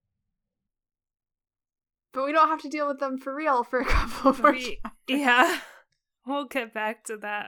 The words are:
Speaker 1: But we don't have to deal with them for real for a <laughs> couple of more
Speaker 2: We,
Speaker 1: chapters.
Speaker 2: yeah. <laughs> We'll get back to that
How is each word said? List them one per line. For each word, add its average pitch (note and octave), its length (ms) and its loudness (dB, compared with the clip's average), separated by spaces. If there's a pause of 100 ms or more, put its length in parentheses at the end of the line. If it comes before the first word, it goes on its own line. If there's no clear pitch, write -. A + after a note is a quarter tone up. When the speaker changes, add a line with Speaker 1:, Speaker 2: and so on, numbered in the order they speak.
(2250)
Speaker 1:
But C4 100 -4
we C#4 80 -2
don't D#4 160 6
have D#4 140 -2
to D4 80 -10
deal D4 180 -2
with C#4 120 -4
them C4 180 -4
for C4+ 180 -8
real C#4 300 0
for B3+ 160 -2
a - 40 -2
<laughs> - 0 -
couple - 460 2
of C4+ 100 0
more D4 120 6
Speaker 2:
We, B3+ 280 -6
Speaker 1:
chapters. A3 100 -8 (180)
Speaker 2:
yeah. C#4 500 4 (340)
<laughs> - 320 -20
We'll C#4+ 200 -4
get A#3 280 -6
back A3 320 -4
to A3 120 -10
that G#3 300 -8